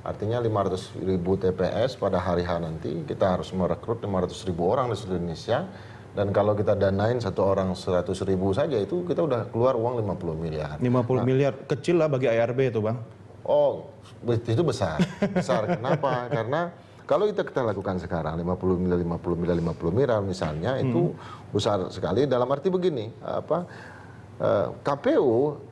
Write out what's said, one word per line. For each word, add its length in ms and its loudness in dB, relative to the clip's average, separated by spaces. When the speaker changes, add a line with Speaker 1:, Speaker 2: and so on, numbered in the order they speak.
Speaker 1:
Artinya 400 -2
lima 240 2
ratus 320 -4
ribu 400 0
T 160 2
P 80 0
S 320 0
pada 240 0
hari 240 0
H 160 0
nanti, 480 -4
kita 320 2
harus 160 -8
merekrut 480 -2
lima 160 0
ratus 240 -2
ribu 240 0
orang 240 2
di 80 -2
seluruh 160 -4
Indonesia. 480 -2
Dan 160 0
kalau 240 4
kita 240 2
danain 400 2
satu 240 -2
orang 320 2
seratus 540 -2
ribu 260 2
saja, 240 2
itu 300 0
kita 160 0
udah 260 0
keluar 240 2
uang 300 0
lima 100 -2
puluh 240 -4
miliar. 400 -4
Speaker 2:
Lima 240 4
puluh 220 2
miliar, 320 4
Speaker 1:
Nah. 160 -14
Speaker 2:
kecil 260 2
lah 140 4
bagi 160 2
A 80 4
R 160 4
B 180 2
itu, 140 0
Bang. 160 0
Speaker 1:
Oh, 420 2
itu 340 2
besar. 380 0
Speaker 2:
<laughs> 200 0
Speaker 1:
Besar. 320 0
Kenapa? 580 0
Karena 400 0
kalau 180 4
itu 140 0
kita 240 0
lakukan 340 0
sekarang, 400 -4
lima 220 -2
puluh 160 4
miliar, 240 2
lima 180 -2
puluh 220 -2
miliar, 160 2
lima 160 0
puluh 180 -2
miliar 300 2
misalnya, 580 -2
itu 380 0
Speaker 2:
Hmm. 340 -16
Speaker 1:
besar 280 2
sekali. 380 0
Dalam 240 2
arti 180 -2
begini, 380 0
apa, 420 -2
eh, 300 2
K 60 -2
P 160 2
U 400 4